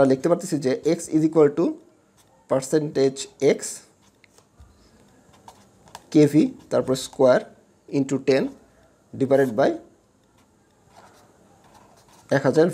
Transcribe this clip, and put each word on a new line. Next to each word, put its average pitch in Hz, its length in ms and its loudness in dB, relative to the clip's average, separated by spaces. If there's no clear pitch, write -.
লিখতে 135 200 0
পারতেছি - 240 -2
যে 127 60 0
X 170 40 -4
is 156 120 2
equal 156 300 4
to 170 80 0
percentage 135 680 -2
X - 20 -20
কেভি, 151 300 4
তারপর 127 220 -2
স্কয়ার 135 340 2
into 135 180 -2
টেন 139 160 2
divided 135 380 2
by 151 100 2
এক 139 100 -2
হাজার 156 260 2